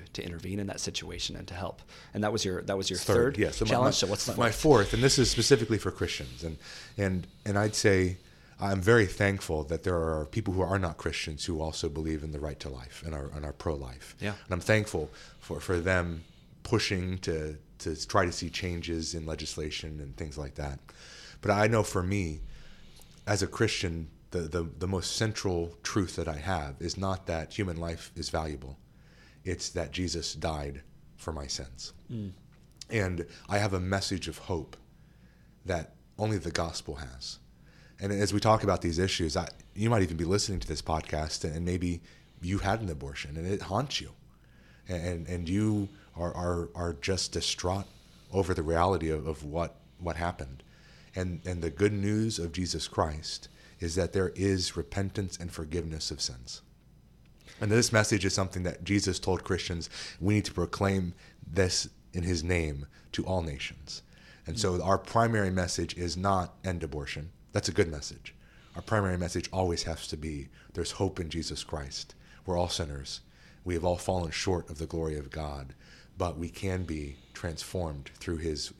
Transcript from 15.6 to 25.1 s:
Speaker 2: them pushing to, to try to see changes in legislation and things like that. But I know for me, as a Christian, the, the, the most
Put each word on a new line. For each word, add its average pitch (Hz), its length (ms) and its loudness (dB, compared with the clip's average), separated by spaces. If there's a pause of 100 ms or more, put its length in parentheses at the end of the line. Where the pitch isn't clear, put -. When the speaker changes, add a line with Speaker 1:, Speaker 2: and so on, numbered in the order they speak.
Speaker 2:
them 85 440 2 (380)
pushing 92 580 0
to, 78 380 -4 (220)
to 80 280 -6
try 98 180 4
to 87 60 0
see 85 200 -6
changes 85 640 -4
in 80 100 -6
legislation 76 760 -6
and 69 140 -10
things 76 220 -8
like 73 180 -6
that. 71 240 -4 (640)
But 104 80 0
I 104 160 6
know 110 160 6
for 98 220 2
me, 90 380 0 (840)
as 101 160 2
a 92 60 0
Christian, 85 640 0 (220)
the, 90 80 -2
the, 82 300 -2 (100)
the 92 80 -2
most 92 280 -2